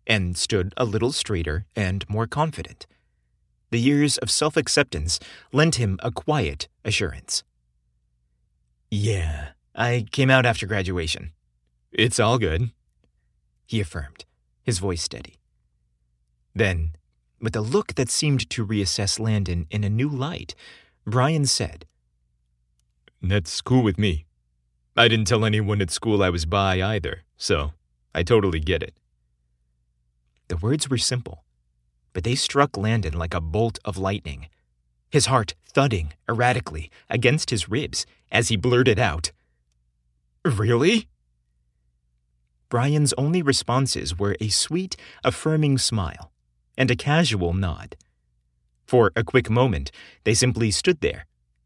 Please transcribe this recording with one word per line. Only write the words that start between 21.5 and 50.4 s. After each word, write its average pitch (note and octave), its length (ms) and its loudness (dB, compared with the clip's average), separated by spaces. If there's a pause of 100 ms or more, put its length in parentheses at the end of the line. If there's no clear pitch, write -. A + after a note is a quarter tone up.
"That's F#2+ 400 -2
cool B2+ 220 4
with G2+ 160 2
me. F2+ 260 0 (760)
I A#2 100 8
didn't A2 180 2
tell A2 180 2
anyone G#2 380 0
at F2 80 -2
school G#2+ 320 0
I F#2 80 4
was E2+ 160 -2
bi F#2 360 2
either, G2+ 420 -4 (120)
so D2 380 -2 (400)
I D#2 80 0
totally F#2+ 380 2
get D#2 220 0
it." - 140 -12 (1500)
The F2+ 80 -4
words A#2+ 320 -2
were C3 80 0
simple, - 480 -4 (720)
but F2 100 -4
they A#2+ 100 0
struck C#3+ 440 2
Landon G#2 340 0
like E2 220 -4
a E2+ 80 -2
bolt G#2+ 420 -2
of F#2 140 -6
lightning, F#2+ 500 -6 (640)
his C#3+ 160 4
heart B2 280 0 (120)
thudding A2 480 0 (120)
erratically A2+ 640 -2 (200)
against B2 400 -2
his G#2 180 -4
ribs - 380 -6 (260)
as A2+ 160 0
he A2+ 80 0
blurted B2 420 2
out, D#2+ 340 -2 (1120)
"Really?" B2 640 2 (1600)
Brian's C#3+ 480 2
only D#3+ 240 2
responses B2+ 760 0
were G2+ 220 0
a A2 80 -2
sweet, F3+ 480 -2 (260)
affirming D3+ 540 2
smile G#2 560 -4 (420)
and B2+ 160 2
a B2 60 2
casual A#2 560 0
nod. F#2 440 -4 (880)
For A2+ 280 6
a A2+ 100 0
quick - 260 2
moment, A2 420 0 (320)
they G#2+ 80 4
simply A2+ 380 2